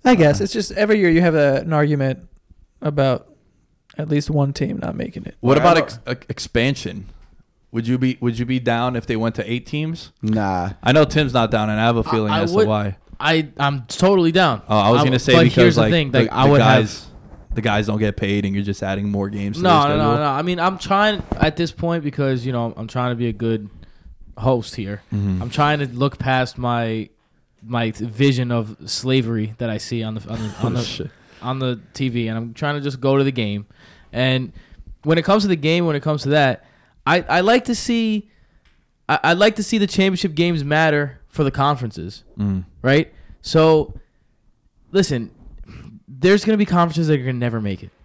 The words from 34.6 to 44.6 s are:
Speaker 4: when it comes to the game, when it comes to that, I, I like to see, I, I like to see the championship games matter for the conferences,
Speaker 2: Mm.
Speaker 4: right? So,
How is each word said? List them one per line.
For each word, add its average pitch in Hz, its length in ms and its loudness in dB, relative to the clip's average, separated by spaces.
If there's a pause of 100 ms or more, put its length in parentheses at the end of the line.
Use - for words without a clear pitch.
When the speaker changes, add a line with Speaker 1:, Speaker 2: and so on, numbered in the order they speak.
Speaker 4:
when 160 140 2
it 160 60 -2
comes 202 200 4
to 202 40 0
the 180 80 2
game, 165 300 0
when 156 100 0
it 143 60 -4
comes 151 220 -4
to 135 60 -2
that, 139 340 2 (420)
I, 175 160 2
I 175 180 0
like 226 260 2
to - 100 -2
see, 220 520 -2 (800)
I, 151 140 0
I 160 120 2
like 208 220 4
to 214 60 -6
see 220 160 -2
the 202 80 2
championship 190 480 0
games 165 300 0
matter 147 560 0 (140)
for 156 80 0
the 135 80 2
conferences, 123 720 -4 (160)
Speaker 2:
Mm. 95 260 -2 (160)
Speaker 4:
right? 143 320 2 (300)
So, 156 520 2 (960)